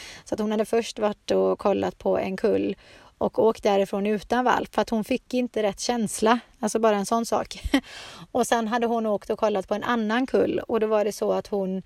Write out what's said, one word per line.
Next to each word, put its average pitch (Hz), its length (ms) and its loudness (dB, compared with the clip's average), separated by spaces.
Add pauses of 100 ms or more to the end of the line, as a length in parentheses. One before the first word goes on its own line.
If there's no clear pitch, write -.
(260)
Så - 100 -6
att 226 40 -4
hon 214 120 -2
hade 214 140 0
först 226 340 -2
varit 208 320 -2
och 190 280 4
kollat 196 380 0
på 190 200 0
en 190 200 -4
kull 202 380 0 (420)
och - 220 -2
åkt 220 240 2
därifrån 196 440 2
utan 233 380 0
valp - 300 2
för 214 60 2
att - 80 -4
hon 220 140 -2
fick - 300 -4
inte 247 300 -2
rätt 202 160 -2
känsla. 233 600 0 (200)
Alltså 214 200 -2
bara 220 160 4
en 202 100 -2
sån 233 200 0
sak. - 360 -4 (120)
<laughs> - 580 -6
Och 247 160 0
sen 233 200 2
hade 226 200 0
hon 226 180 -2
åkt 208 240 -2
och 220 100 -4
kollat 214 280 0
på 208 80 -2
en 208 80 -4
annan 240 440 0
kull 214 320 2
och 233 200 -2
då 214 80 2
var 214 180 2
det 208 60 0
så 202 200 -2
att 190 160 -2
hon, 190 380 -4